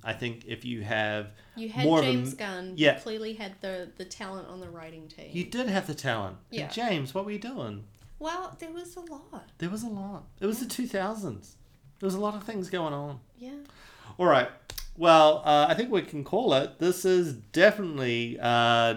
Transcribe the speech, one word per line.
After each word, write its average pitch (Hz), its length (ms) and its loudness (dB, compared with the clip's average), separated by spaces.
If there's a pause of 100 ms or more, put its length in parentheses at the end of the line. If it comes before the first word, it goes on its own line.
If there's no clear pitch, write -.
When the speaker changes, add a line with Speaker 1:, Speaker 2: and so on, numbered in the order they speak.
Speaker 1:
I 113 100 -4
think 117 340 -8
if 117 180 -10
you 120 160 -6
have 107 460 -2 (280)
Speaker 2:
You 226 140 -10
had 214 160 -2
Speaker 1:
more 160 160 6
Speaker 2:
James 131 320 0
Speaker 1:
of 131 60 -12
a - 40 -8
m-, 196 100 -6 (120)
Speaker 2:
Gunn. 185 120 -12
Speaker 1:
yeah. 147 180 6
Speaker 2:
You - 60 -12
clearly 220 320 -10
had 208 280 -12
the, 185 360 -10
the 185 80 -14
talent 190 420 -12
on 185 120 -16
the 180 100 -14
writing 160 380 -18
team. 151 240 -20
Speaker 1:
You 175 120 -4
did 247 240 -6
have 190 200 -2
the 156 60 -4
talent. 110 440 -4 (140)
And - 100 -8
Speaker 2:
Yeah. 139 80 -8
Speaker 1:
James, 190 440 -2
what 196 120 -4
were 208 60 -8
you 208 80 -6
doing? 143 440 -8 (340)
Speaker 2:
Well, 339 420 -8
there 330 120 -14
was 349 260 -14
a - 40 -14
lot. 311 580 -16
Speaker 1:
There 170 100 -4
was 214 140 -6
a 240 40 -6
lot. 202 360 -10 (180)
It 190 60 -2
was 226 120 -2
the 262 60 -6
Speaker 2:
Yeah. - 60 -8
Speaker 1:
two 247 160 -4
thousands. 190 680 -6 (440)
There 196 80 -2
was 190 80 -2
a 190 40 -4
lot 208 160 -2
of 202 80 -12
things 202 260 -8
going 165 240 -4
on. 143 260 -8 (180)
Speaker 2:
Yeah. 247 140 -16 (680)
Speaker 1:
All 180 80 2
right. 135 240 8 (480)
Well, 160 480 10
uh, 147 240 8
I 165 60 2
think 240 160 -2
we 190 100 2
can 143 240 -6
call 202 300 2
it. 143 240 0
This 175 260 2
is 180 260 4
definitely, 135 1080 2
uh, 117 560 4